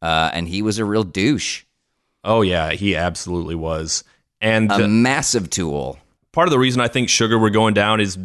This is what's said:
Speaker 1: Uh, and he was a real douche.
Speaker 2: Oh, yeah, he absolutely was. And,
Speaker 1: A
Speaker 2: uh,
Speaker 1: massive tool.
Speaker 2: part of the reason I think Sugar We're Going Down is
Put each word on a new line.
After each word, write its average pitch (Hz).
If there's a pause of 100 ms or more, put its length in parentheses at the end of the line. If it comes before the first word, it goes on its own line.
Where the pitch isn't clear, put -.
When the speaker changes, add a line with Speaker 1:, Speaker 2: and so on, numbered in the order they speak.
Speaker 1:
Uh, 80
and 87
he 92
was 107
a 110
real 104
douche. 101 (600)
Speaker 2:
Oh, 113
yeah, 85
he 90
absolutely 85
was. 80 (380)
And, 110
Speaker 1:
A 104
Speaker 2:
uh, 104
Speaker 1:
massive 117
tool. 71 (340)
Speaker 2:
part 170
of 165
the 135
reason 127
I 117
think 123
Sugar 113
We're 110
Going 110
Down 104
is 95